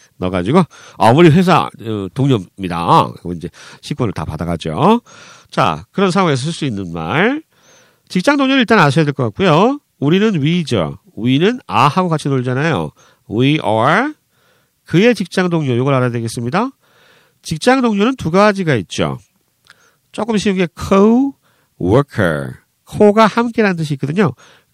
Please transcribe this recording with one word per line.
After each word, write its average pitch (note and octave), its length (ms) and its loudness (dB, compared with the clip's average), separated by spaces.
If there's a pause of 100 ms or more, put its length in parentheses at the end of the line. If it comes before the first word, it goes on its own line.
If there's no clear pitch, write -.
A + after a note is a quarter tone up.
(180)
넣어가지고, F#2 440 0 (360)
"아, G#2 120 6
우리 D#3+ 200 6
회사, E3+ 320 4 (180)
어, G#2 320 -8
동료입니다." F#2+ 1000 0
그리고 E2+ 180 -10
이제 E2+ 160 -10 (320)
식권을 - 320 -6
다 D#2+ 140 -8
받아가죠. E2+ 760 -2 (500)
자, F2+ 420 -2
그런 F#3+ 180 0
상황에서 D#3 340 0
쓸 E3 80 -6
수 - 140 -8
있는 G2 260 -6
말. D3+ 500 -2 (640)
직장 G#3+ 280 0
동료는 C4+ 240 0
일단 A3 180 2
아셔야 D3+ 260 2
될 C#3 100 -2
것 B2+ 100 -4
같고요. F#3+ 560 2 (180)
우리는 F#3+ 440 2
we죠. C3+ 560 -2 (200)
we는 D3 480 0
아하고 C#3 420 2
같이 D3+ 200 -4
놀잖아요. B2+ 640 -2 (400)
We C3+ 340 2
are. D3+ 480 0 (720)
그의 A3 300 4
직장 F3+ 360 -2
동료, D3 260 -2
요걸 C3+ 180 0
알아야 B2+ 160 0
되겠습니다. B2 600 -4 (720)
직장 B3 380 0
동료는 A3+ 360 0
두 D#3+ 160 -6
가지가 G3 440 2
있죠. D#2 420 -6 (920)
조금 A3 260 -4
쉬운 F#3+ 200 0
게 F#3 100 0 (1120)
co-worker. E2+ 760 0 (320)
코가 G#3 400 4
함께라는 A3+ 500 0
뜻이 D3+ 180 -4
있거든요. D3 380 -2 (420)